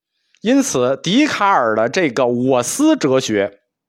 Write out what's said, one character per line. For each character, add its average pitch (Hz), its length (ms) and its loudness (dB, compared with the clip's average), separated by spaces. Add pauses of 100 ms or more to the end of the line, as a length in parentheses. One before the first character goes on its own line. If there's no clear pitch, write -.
(420)
因 262 200 2
此， 131 400 -2
笛 240 240 0
卡 208 220 -2
尔 127 280 2
的 113 140 0
这 160 220 -2
个 123 160 0
“我 123 340 0
思” 302 340 0
哲 131 240 0
学， 104 420 -4 (280)